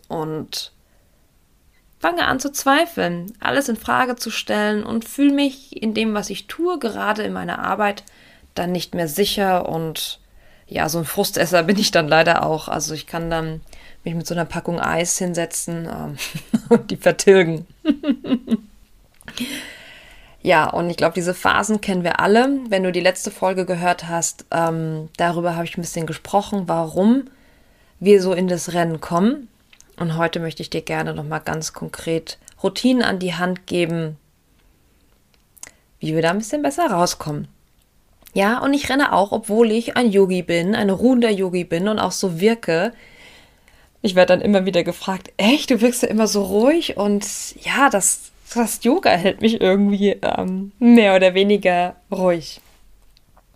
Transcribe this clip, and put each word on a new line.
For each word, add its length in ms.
und 640
fange 280
an 140
zu 120
zweifeln, 880
alles 280
in 80
Frage 400
zu 140
stellen 540
und 200
fühle 280
mich 480
in 140
dem, 200
was 160
ich 160
tue, 320
gerade 440
in 100
meiner 260
Arbeit, 460
dann 180
nicht 220
mehr 140
sicher 600
und 520
ja, 200
so 100
ein 60
Frustesser 580
bin 160
ich 140
dann 160
leider 360
auch. 220
Also 260
ich 140
kann 240
dann 300
mich 120
mit 120
so 80
einer 100
Packung 360
Eis 360
hinsetzen, 720
ähm, 300
<laughs> 260
und 220
die 60
vertilgen. 720
<laughs> 800
Ja, 240
und 200
ich 60
glaub, 160
diese 220
Phasen 460
kennen 240
wir 160
alle. 480
Wenn 160
du 80
die 80
letzte 320
Folge 340
gehört 400
hast, 460
ähm, 640
darüber 400
habe 80
ich 120
ein 40
bisschen 260
gesprochen, 640
warum 560
wir 240
so 100
in 140
das 260
Rennen 280
kommen. 480
Und 180
heute 220
möchte 240
ich 80
dir 120
gerne 320
nochmal 260
ganz 320
konkret 640
Routinen 400
an 160
die 160
Hand 320
geben, 520
wie 160
wir 80
da 80
ein 80
bisschen 240
besser 300
rauskommen. 560
Ja, 260
und 140
ich 160
renne 260
auch, 180
obwohl 400
ich 240
ein 160
Yogi 300
bin, 340
ein 140
ruhender 400
Yogi 340
bin 240
und 100
auch 140
so 260
wirke. 540
Ich 140
werde 200
dann 80
immer 220
wieder 200
gefragt, 540
„Echt, 320
du 100
wirkst 240
ja 40
immer 200
so 160
ruhig?“ 520
Und 300
ja, 260
das, 400
das 300
Yoga 260
hält 300
mich 200
irgendwie, 500
ähm, 560
mehr 380
oder 180
weniger 640
ruhig. 500